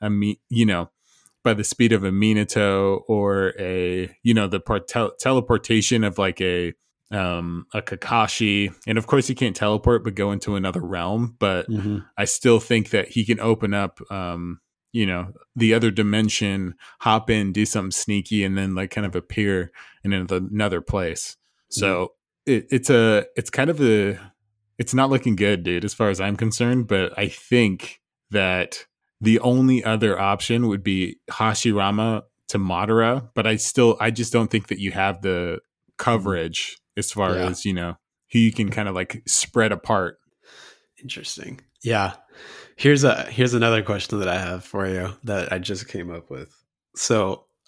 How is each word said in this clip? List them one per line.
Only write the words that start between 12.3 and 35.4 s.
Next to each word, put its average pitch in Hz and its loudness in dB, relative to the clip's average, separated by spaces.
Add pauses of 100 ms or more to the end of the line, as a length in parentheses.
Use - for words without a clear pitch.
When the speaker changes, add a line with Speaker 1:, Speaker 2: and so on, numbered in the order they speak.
Speaker 2:
think 110 0
that 101 0
he 110 -2
can 113 2
open 110 0
up, 101 -4 (100)
um, 87 -8 (320)
you 113 0
know, 92 -4 (220)
the 113 4
other 113 4
dimension, 101 0 (260)
hop 110 2
in, 104 0
do 104 0
something 95 -4
sneaky, 104 -2
and 95 -2
then, 98 -2
like, 92 -6
kind 104 -4
of 90 -6
appear 95 -2 (320)
in 98 -2
another, 92 -2 (140)
another 104 -2
place. 87 -6 (320)
So 95 -2 (360)
Speaker 1:
Mm-hmm. 139 4
Speaker 2:
it, 110 2
it's 123 0
a, 113 6 (100)
it's - -6
kind 139 0
of 151 0
a, 104 2 (600)
it's 120 -4
not 135 2
looking 120 2
good, 101 2
dude, 90 -2
as 104 -4
far 110 0
as 92 -2
I'm 101 -2
concerned. 120 0
But 95 2
I 101 0
think - 0 (300)
that 92 -2 (340)
the 110 4
only 127 4
other 107 0
option 104 0
would 98 -2
be 95 -2 (120)
Hashirama 107 0 (260)
to - -2
Madara, 110 0
but 110 0
I 110 2
still, 117 4
I 113 2
just 113 -4
don't 113 2
think 104 -2
that 98 -6
you 98 -4
have 98 -2
the 87 -4 (360)